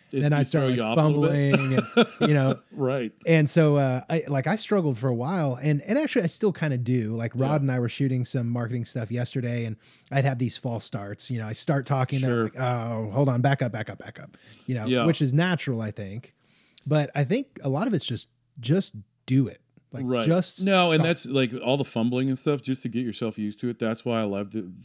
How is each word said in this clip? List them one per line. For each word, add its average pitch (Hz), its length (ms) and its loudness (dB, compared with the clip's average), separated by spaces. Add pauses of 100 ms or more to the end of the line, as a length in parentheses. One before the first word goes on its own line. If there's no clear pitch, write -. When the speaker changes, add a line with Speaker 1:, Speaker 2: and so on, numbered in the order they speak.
(120)
Speaker 1:
It 139 80 -8
Speaker 2:
then 143 40 2
Speaker 1:
would 147 100 4
Speaker 2:
I'd 135 120 4
start, 147 180 0
Speaker 1:
throw 131 40 2
Speaker 2:
like, 127 80 2
Speaker 1:
you 117 60 0
off 113 160 2
a - 100 6
little 147 140 4
bit. 143 340 4
Speaker 2:
fumbling, 131 220 2 (180)
and, 233 320 4
you 151 60 6
know. 131 300 4
Speaker 1:
<laughs> - 80 -20
Right. 131 400 -2 (140)
Speaker 2:
And 160 220 6
so, 151 280 6
uh, 131 340 2
I, 160 180 0
like, 139 180 0
I 190 100 2
struggled 160 420 0
for 131 100 -2
a 123 60 2
while, 135 460 -2
and, 147 220 2
and 233 160 0
actually 262 260 0
I - 20 0
still 190 260 0
kinda 147 240 -2
do. 120 400 0
Like, 117 180 -4
Rod 131 140 0
Speaker 1:
Yeah. 151 80 2
Speaker 2:
and 139 160 0
I 127 60 0
were 120 100 0
shooting 127 380 -2
some 120 240 -2
marketing 120 340 -4
stuff 110 260 -8
yesterday, 120 540 -4
and 110 120 -6 (340)
I'd 135 160 2
have 127 120 0
these 120 200 -2
false 117 260 -6
starts. 101 460 -10
You 120 80 -4
know, 110 80 -6
I 110 80 -8
start 139 320 -2
talking, 135 340 0
then 131 100 0
I'm 120 60 2
Speaker 1:
Sure. 113 80 2
Speaker 2:
like, 107 160 -6
"Oh, 117 500 -4
hold 135 200 2
on, 123 100 2
back 139 220 2
up, 117 100 -2
back 107 160 -8
up, 98 100 -12
back - 220 -16
up," - 160 -20 (300)
you 127 80 -4
know, 110 100 -4
Speaker 1:
Yeah. 123 220 2
Speaker 2:
which 160 160 2
is 131 100 2
natural, 151 480 0
I 110 120 -6
think. 104 420 -12 (520)
But 147 280 0
I 147 100 0
think 226 380 -2
a 139 80 -2
lot 156 160 0
of 226 80 0
it's 143 120 -2
just, - 220 -8 (320)
just 151 340 0 (320)
do 131 220 4
it. - 120 -14 (320)
Like, 127 140 -8
Speaker 1:
Right. 123 180 0
Speaker 2:
just 180 380 0
Speaker 1:
No, 185 300 4
and 156 80 6
Speaker 2:
stop. 160 60 4
Speaker 1:
that's, 170 200 -2
like, 127 260 2
all 123 240 0
the 139 80 -2
fumbling 123 440 0
and 131 100 -2
stuff, 143 240 -2
just 131 220 -4
to 123 40 -6
get 127 160 -4
yourself 110 320 -6
used 104 240 -6
to 123 80 -4
it. 117 120 -8
That's 113 240 -2
why 117 160 0
I - 20 0
love 101 300 -4
the, 98 180 -8 (140)